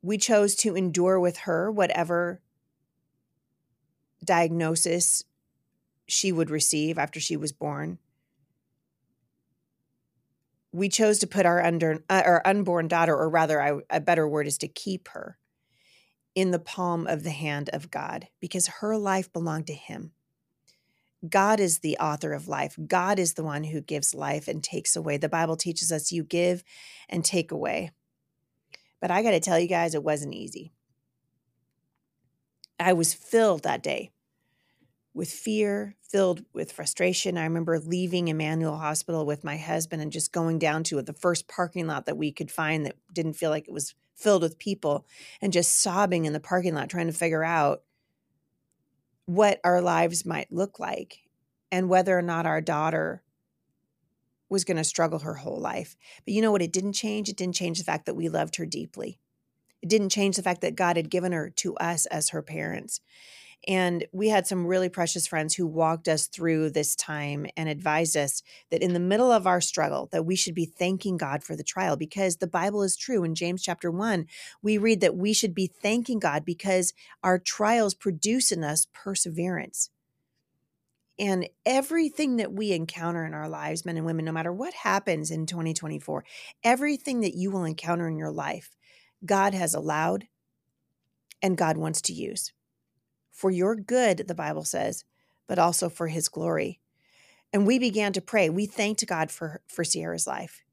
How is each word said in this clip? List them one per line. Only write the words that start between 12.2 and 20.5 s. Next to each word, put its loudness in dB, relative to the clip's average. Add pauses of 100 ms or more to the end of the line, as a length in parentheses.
our 8
unborn 2
daughter, 4
or 2
rather, 4
I, 2 (100)
a 0
better 4
word 0
is -2
to -6
keep -8
her -14 (960)
in 2
the 2
palm -4
of -2
the -4
hand -4
of -8
God, -8 (100)
because -2 (120)
her -2
life -2
belonged -4
to -10
him. -14 (1160)